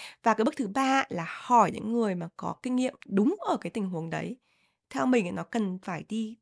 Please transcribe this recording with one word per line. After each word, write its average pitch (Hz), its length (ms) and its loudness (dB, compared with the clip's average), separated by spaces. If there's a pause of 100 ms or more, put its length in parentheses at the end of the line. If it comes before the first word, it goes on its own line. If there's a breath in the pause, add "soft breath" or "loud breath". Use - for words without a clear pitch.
(220 loud breath)
Và 226 120 4
cái 220 100 2
bước 302 120 2
thứ 226 120 -2
ba 269 400 2
là 170 200 -4
hỏi 220 420 4
những 214 220 -6
người 220 220 2
mà 170 220 -6
có 170 260 -6
kinh 254 140 -2
nghiệm 254 180 0 (120)
đúng 214 340 4
ở 392 160 0
cái 170 140 -8
tình 202 200 -4
huống 165 200 -6
đấy. 170 260 -6 (560)
Theo 269 140 0
mình 247 180 4
thì 175 60 -4
nó 180 120 -4
cần 190 400 -4
phải 170 260 -8
đi 220 340 -6